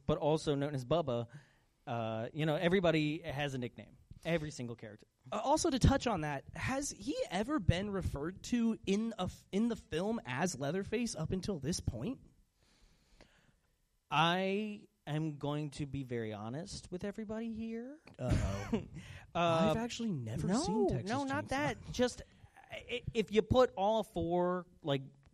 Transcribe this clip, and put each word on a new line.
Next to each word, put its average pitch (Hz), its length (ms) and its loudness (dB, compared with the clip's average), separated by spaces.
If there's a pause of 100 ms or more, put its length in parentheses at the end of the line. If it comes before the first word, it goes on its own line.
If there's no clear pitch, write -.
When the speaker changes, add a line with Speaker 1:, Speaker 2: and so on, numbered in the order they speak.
Speaker 1:
but 160 120 4
also 151 360 4
known 139 200 0
as 131 100 -4
Bubba. 123 420 0 (600)
Uh, 113 460 -2
you 156 140 0
know, 151 100 2
everybody 165 680 4
has 143 300 -4
a 131 40 -4
nickname. 110 380 -8 (280)
Every 160 260 -2
single 120 260 -8
character. 107 300 -16 (240)
Speaker 2:
Uh, 214 140 -4
also, 311 260 4
to 262 80 2
touch - 280 6
on 190 160 2
that, 147 220 -4 (100)
has 269 420 -4
he 240 180 -4 (160)
ever 226 280 0
been 190 320 2
referred 175 540 -4
to 226 420 2
in 220 320 0
a 185 60 -2
f-, - 280 -8
in 220 160 2
the 220 80 -2
film 202 500 -4
as 131 320 -2
Leatherface 196 560 -2
up - 180 -4
until 190 260 -2
this 139 220 -4
point? 151 380 -4 (1900)
Speaker 1:
I 190 680 2 (260)
am 151 300 -2
going 147 340 -2
to 151 160 -6
be 135 180 -6
very 117 280 -4
honest 117 580 -8
with 180 140 -8
everybody 220 480 -6
here. 226 440 -8 (220)
Speaker 2:
Uh-oh. 101 680 0
Speaker 1:
<laughs> - 60 -16 (440)
Uh, 170 380 4
Speaker 2:
I've 226 80 0
actually 233 280 -4
never 131 360 -2
Speaker 1:
no, 202 160 4
Speaker 2:
seen 392 280 4
Texas 196 200 -2
Speaker 1:
no, 277 140 0
not 269 220 -2
Speaker 2:
Chainsaw. - 20 -10
Speaker 1:
that. 269 280 0 (140)
Just, 240 320 0 (500)
i-, - 300 -8 (100)
if 220 200 0
you 214 100 6
put 247 320 6
all 208 300 2
four, 175 600 0 (200)
like, 139 180 2 (320)